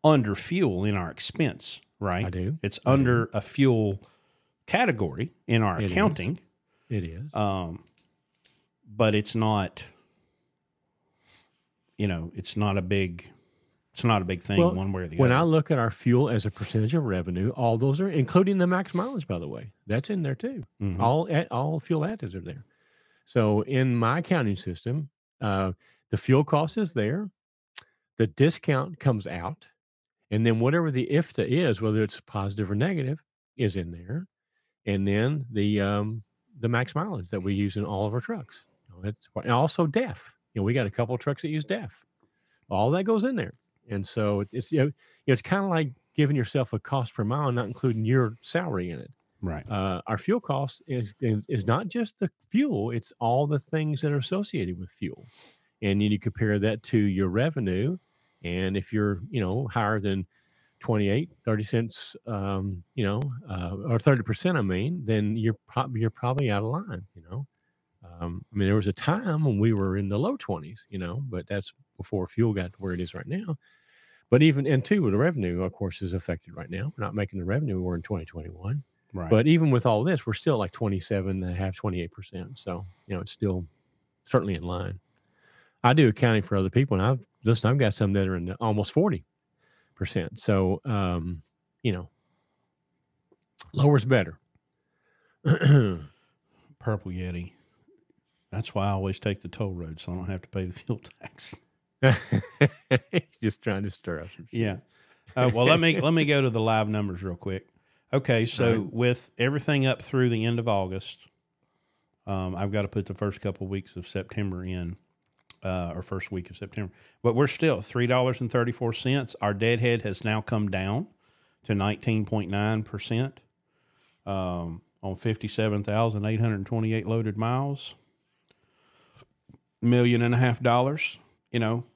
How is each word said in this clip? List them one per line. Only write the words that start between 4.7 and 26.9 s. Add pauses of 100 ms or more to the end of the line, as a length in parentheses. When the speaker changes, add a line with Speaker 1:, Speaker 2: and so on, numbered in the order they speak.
Speaker 1:
in
our
Speaker 2:
It
is.
Speaker 1:
accounting. (500)
Speaker 2:
It
is. (100)
Speaker 1:
Um, (1040)
but
it's
not, (2250)
you
know,
it's
not
a
big (680)
it's
not
a
big
thing
Speaker 2:
Well,
Speaker 1:
one
way
or
the
Speaker 2:
when
Speaker 1:
other.
Speaker 2:
I
look
at
our
fuel
as
a
percentage
of
revenue,
all
those
are,
including
the
max
mileage,
by
the
way, (160)
that's
in
there
too. (160)
Speaker 1:
Mm-hmm.
Speaker 2:
All,
a-,
all
fuel
additives
are
there. (640)
So
in
my
accounting
system, (320)
uh, (400)
the
fuel
cost
is